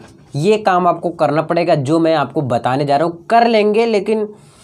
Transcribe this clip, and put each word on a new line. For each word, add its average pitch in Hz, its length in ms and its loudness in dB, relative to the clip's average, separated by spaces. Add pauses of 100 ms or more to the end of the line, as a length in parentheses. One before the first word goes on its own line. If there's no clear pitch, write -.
(360)
ये 208 220 2
काम 180 280 0
आपको 170 240 -2
करना 156 320 0
पड़ेगा 165 320 0
जो 151 240 0
मैं 165 160 2
आपको 143 300 -2
बताने 127 400 -2
जा 139 120 0
रहा 160 120 0
हूँ। - 180 -10
कर 233 220 4
लेंगे, 214 380 2
लेकिन 220 420 -2 (360)